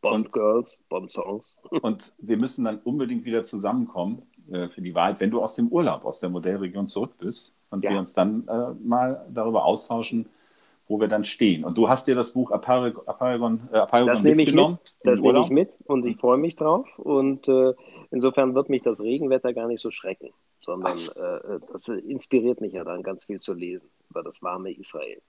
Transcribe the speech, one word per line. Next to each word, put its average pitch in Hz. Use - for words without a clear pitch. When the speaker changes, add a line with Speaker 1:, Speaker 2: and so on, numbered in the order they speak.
Speaker 1:
Bond 107
Speaker 2:
Und -
Speaker 1:
Girls, 113
Bond 92
Songs. 101
<laughs> 160
Speaker 2:
Und 110
wir 107
müssen 127
dann 110
unbedingt 123
wieder 113
zusammenkommen, 104
äh, 90
für -
die 90
Wahrheit, 87
wenn 107
du 117
aus 110
dem 120
Urlaub, 131
aus -
der 87
Modellregion 92
zurück -
bist -
und 98
Speaker 1:
Ja. 101
Speaker 2:
wir 98
uns 92
dann, 107
äh, 120
mal 123
darüber 113
austauschen, 113
wo 107
wir 107
dann 107
stehen. 85
Und 85
du 113
hast 131
dir 131
das 123
Buch 127
Apare-, 123
Aparagon, 117
äh, 110
Aparagon 120
Speaker 1:
Das 113
nehme 156
ich 143
Speaker 2:
mitgenommen 175
Speaker 1:
mit, -
Speaker 2:
in -
den -
Speaker 1:
das 107
nehme 113
ich -
Speaker 2:
Urlaub? -
Speaker 1:
mit 147
und 131
ich 117
freue 123
mich 165
drauf. 170
Und, 139
äh, 131
insofern 131
wird 139
mich 131
das 113
Regenwetter 131
gar 117
nicht 117
so -
schrecken, -
sondern, 90
Speaker 2:
Ach. -
Speaker 1:
äh, 90
äh, 82
das, -
äh, 120
inspiriert 123
mich 98
ja 90
dann 87
ganz 95
viel 101
zu 98
lesen 87
über -
das 82
warme 92
Israel. 73